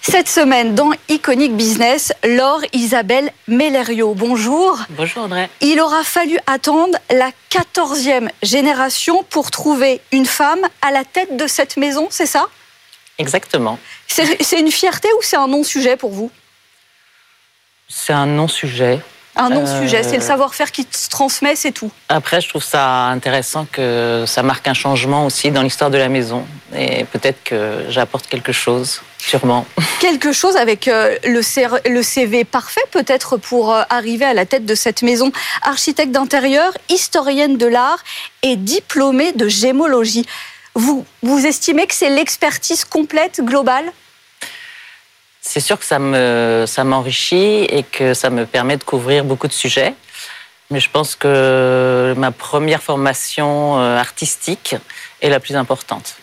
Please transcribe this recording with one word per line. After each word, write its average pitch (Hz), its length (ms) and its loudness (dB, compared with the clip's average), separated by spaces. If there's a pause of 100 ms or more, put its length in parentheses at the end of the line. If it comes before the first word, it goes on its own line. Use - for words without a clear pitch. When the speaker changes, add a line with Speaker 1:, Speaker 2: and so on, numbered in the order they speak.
Speaker 1:
Cette 359 260 2
semaine, 254 460 2
dans 294 160 4 (180)
Iconic 285 480 0
Business, 226 560 0 (120)
Laure 262 380 2 (100)
Isabelle 240 580 0 (160)
Mellerio. 233 680 0
Bonjour. 247 640 0 (140)
Speaker 2:
Bonjour 165 360 -6
Audrey. 180 220 -4 (120)
Speaker 1:
Il 294 200 4
aura 311 220 2
fallu 330 340 0 (120)
attendre 302 500 2 (140)
la 254 180 4 (180)
quatorzième 277 800 0 (140)
génération 269 880 0
pour - 220 -2
trouver 269 480 0 (100)
une 262 160 2
femme 302 320 2 (240)
à 277 80 2
la 269 140 0
tête 370 320 -4
de 302 100 -2
cette - 300 -2
maison, 285 340 0
c'est 339 160 -2
ça ? 320 220 -2 (680)
Speaker 2:
Exactement. 139 600 -4 (300)
Speaker 1:
C'est, 320 340 0
c'est 339 160 2
une 311 140 4
fierté - 340 0 (100)
ou 453 60 2
c'est - 140 0
un 277 100 2
non-sujet 269 500 0
pour 254 140 -6
vous ? 202 220 -8 (1500)
Speaker 2:
C'est - 260 -6
un 143 140 2
non-sujet. 143 720 0 (380)
Speaker 1:
Un 247 120 2
non-sujet, 277 520 0
Speaker 2:
Euh, - 20 -2
Speaker 1:
c'est 240 140 -2
le 247 60 -2
savoir-faire 277 500 0
qui 269 180 -6
se - 180 -6
transmet, 277 460 0
c'est 294 160 -2
tout. 214 200 -8 (180)
Speaker 2:
Après, 156 320 0
je - 80 -6
trouve 143 160 -6
ça 131 420 2
intéressant 127 640 -2
que 120 560 0
ça 127 160 -2
marque 131 240 0
un 135 80 0
changement 139 500 0
aussi 143 280 0
dans 135 100 2
l'histoire 135 260 0
de 139 80 2
la 135 120 2
maison. 123 360 -2 (320)
Et 127 280 -2
peut-être - 400 -2
que 107 440 -4
j'apporte 123 380 -2
quelque 123 260 -6
chose, 127 480 -2 (180)
sûrement. 123 480 0 (160)
<laughs> - 180 -2
Speaker 1:
Quelque 294 320 2
chose 370 240 2
avec, 220 320 2
euh, 220 360 2
le 240 180 2
cer-, 247 460 0
le 247 140 2
C 247 240 0
V 233 180 2
parfait, - 460 -2
peut-être, 262 460 0
pour, 220 360 0
euh, 220 160 4
arriver 233 360 -2
à 262 100 2
la 269 120 2
tête 262 200 0
de 214 80 2
cette 233 280 -2
maison. 247 280 2 (320)
Architecte 277 480 0
d'intérieur, 269 600 2 (160)
historienne 285 680 2
de 233 100 2
l'art 247 360 2 (400)
et 254 140 0
diplômée 277 760 0
de 220 160 0
gémologie. 240 800 2 (480)
Vous, 254 300 0 (180)
vous 269 240 2
estimez 311 400 2
que - 80 -6
c'est 285 160 2
l'expertise - 720 -2
complète, 311 580 -2
globale ? 269 500 0 (1500)
Speaker 2:
C'est - 180 -4
sûr 196 180 -2
que - 80 -10
ça 147 120 0
me, 120 680 2
ça 131 180 -2
m'enrichit 175 800 2
et 139 180 0
que 131 300 0
ça 127 160 0
me 120 160 0
permet 127 320 0
de 135 80 -10
couvrir 139 400 0
beaucoup 135 240 -2
de - 60 -4
sujets. 135 400 0 (760)
Mais 139 100 -2
je - 100 0
pense 147 260 -2
que 127 1000 2
ma 131 140 0
première 151 520 -2
formation, 147 960 0
euh, 120 180 2
artistique - 800 -4 (460)
est 147 80 2
la 139 100 2
plus 139 160 -6
importante. 123 680 -4